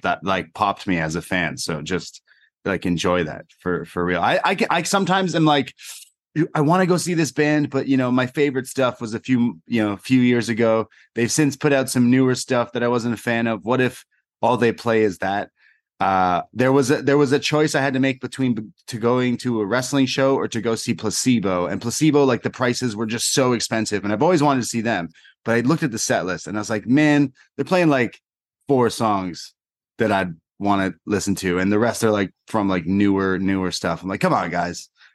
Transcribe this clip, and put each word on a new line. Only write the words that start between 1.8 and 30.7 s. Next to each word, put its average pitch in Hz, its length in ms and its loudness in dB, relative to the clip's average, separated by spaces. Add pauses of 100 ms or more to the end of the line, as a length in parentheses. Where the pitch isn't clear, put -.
just, 82 420 -8 (420)
like, 92 220 -2
enjoy 90 360 0
that 69 240 -8 (140)
for, 87 240 -4
for 87 200 -6
real. 87 160 -2
I, 135 240 0
I, 185 120 0 (120)
I 165 140 0
sometimes 185 540 0
am 165 80 4
like, 143 300 2 (800)
"I 156 60 0
wanna 175 260 4
go 175 100 2
see 170 180 -4
this 160 180 0
band," 147 380 2
but, 131 180 -2
you 135 80 4
know, 127 140 0
my 127 160 2
favorite 135 400 -2
stuff 127 340 -2
was 113 140 -8
a 113 40 -6
few, 120 480 0
you 117 160 0
know, 104 100 0
a 98 60 -6
few 131 220 2
years 120 280 2
ago. 113 400 2 (260)
They've 120 180 0
since 143 240 2
put 147 160 0
out 131 180 2
some 123 200 2
newer 131 240 4
stuff 120 380 -2
that 120 100 -4
I 120 60 0
wasn't 120 260 -2
a 101 40 -6
fan 117 280 -2
of. 110 180 -4
What 127 160 0
if 123 240 -2 (380)
all 120 140 4
they 117 160 2
play 113 300 0
is 98 160 0
that? 98 320 -4 (500)
Uh, 92 420 2 (100)
there 127 200 2
was 135 180 4
a, 147 120 0
there 139 160 2
was 139 140 2
a 147 80 4
choice 151 340 0
I 147 60 0
had 139 140 0
to 131 60 0
make 135 200 0
between 127 340 -2
b-, 113 80 -4 (240)
to 117 120 -10
going 123 400 0
to 117 220 -2
a 101 60 -2
wrestling 127 400 0
show 135 300 0
or 107 100 -2
to 110 140 -6
go 113 160 -2
see 113 180 -4
Placebo. 98 720 0
And 87 140 -6
Placebo, 143 440 2
like, 123 180 2
the 113 80 -4
prices 123 440 -2
were 113 120 -4
just 113 260 -4
so 127 200 2
expensive, 107 520 -2
and 101 80 -2
I've 107 100 -2
always 170 200 4
wanted 139 180 2
to 107 80 -6
see 117 120 -4
them. 101 280 -2 (360)
But 117 120 0
I 117 40 2
looked 147 220 0
at 127 100 -2
the 110 60 -8
set 98 280 -2
list 87 200 -6
and 98 100 -8
I 110 40 -4
was 104 100 -8
like, 104 160 -4
"Man, 147 460 2 (240)
they're 139 80 -6
playing, 175 240 2
like, 127 320 0 (480)
four 123 220 4
songs 95 640 -4 (420)
that 110 160 0
I'd 92 220 -2 (260)
wanna 98 320 0 (140)